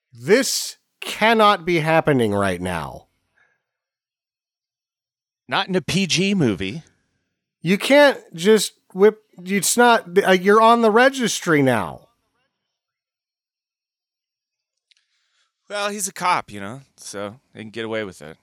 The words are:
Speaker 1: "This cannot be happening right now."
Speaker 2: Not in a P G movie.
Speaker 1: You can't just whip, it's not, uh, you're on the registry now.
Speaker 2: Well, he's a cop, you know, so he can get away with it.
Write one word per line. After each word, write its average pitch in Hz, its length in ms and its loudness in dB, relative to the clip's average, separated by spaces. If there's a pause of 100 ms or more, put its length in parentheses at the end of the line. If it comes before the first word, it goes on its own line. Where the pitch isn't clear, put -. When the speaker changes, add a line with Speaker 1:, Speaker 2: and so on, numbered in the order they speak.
(120)
Speaker 1:
"This 160 680 -2 (220)
cannot 214 640 2
be 170 180 0
happening 147 520 2
right 98 260 -2
now." 82 460 -8 (2500)
Speaker 2:
Not 165 200 -4
in 185 80 -4
a 180 60 0
P 185 260 -2
G 190 260 0
movie. 113 480 -2 (800)
Speaker 1:
You 180 160 -2
can't 277 400 4 (160)
just 190 400 2 (220)
whip, 208 260 2 (240)
it's 190 320 -2
not, 226 400 2 (100)
uh, 190 40 4
you're 190 300 4
on 233 200 4
the 226 80 4
registry 233 720 0
now. 104 460 -2 (3500)
Speaker 2:
Well, 202 200 -6
he's 202 180 -8
a 190 60 -12
cop, 175 380 -4
you 101 100 -12
know, 113 200 -12 (140)
so 104 440 -14 (140)
he 107 60 -20
can 107 120 -16
get 113 120 -10
away 110 220 -6
with 90 160 -16
it. 78 220 -20